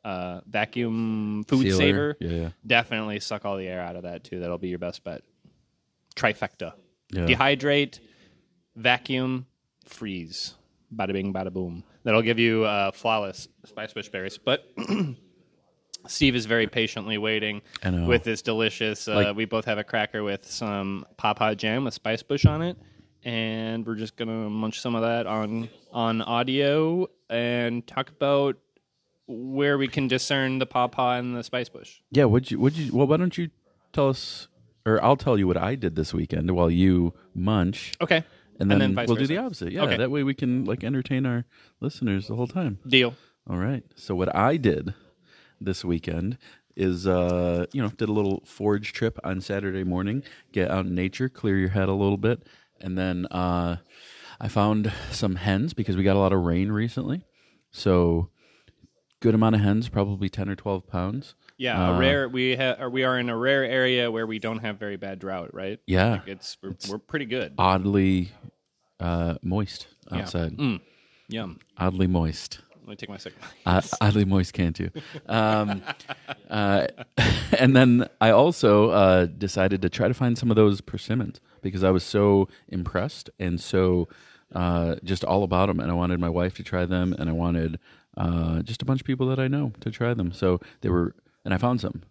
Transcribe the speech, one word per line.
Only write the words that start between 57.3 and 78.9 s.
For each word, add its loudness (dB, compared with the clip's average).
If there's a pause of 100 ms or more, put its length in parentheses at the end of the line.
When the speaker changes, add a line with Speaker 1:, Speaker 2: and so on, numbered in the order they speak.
Speaker 2:
So 2 (920)
good 4
amount 4
of 4
hens, 2
probably -2
ten -6
or -6
twelve -6
pounds. -6 (220)
Speaker 1:
Yeah, 0
a 2
Speaker 2:
Uh, 2
Speaker 1:
rare, 2
we 0
ha-, -2
or -6
we 0
are 2
in -2
a -4
rare 2
area 2
where -2
we -6
don't -4
have -6
very -8
bad -10
drought, -8
right? -8
Speaker 2:
Yeah. 4
Speaker 1:
Like, -4
it's, -14
we're, -10
Speaker 2:
It's -12
Speaker 1:
we're -8
pretty -8
good. -6
Speaker 2:
oddly, 4 (680)
uh, -2
moist -4 (240)
Speaker 1:
Yeah. -4
Speaker 2:
outside. -6
Speaker 1:
Mm. -2 (480)
Yum. -10 (180)
Speaker 2:
Oddly 2
moist. -2 (220)
Speaker 1:
Let -20
me -16
take -16
my -14
second. -16 (240)
Speaker 2:
Uh, 4 (200)
oddly 4
moist 2
can -2
too. -6 (380)
Um, 0 (320)
Speaker 1:
<laughs> -16
Speaker 2:
uh, 2 (300)
<laughs> 2
and 8
then 8 (140)
I 8
also, 6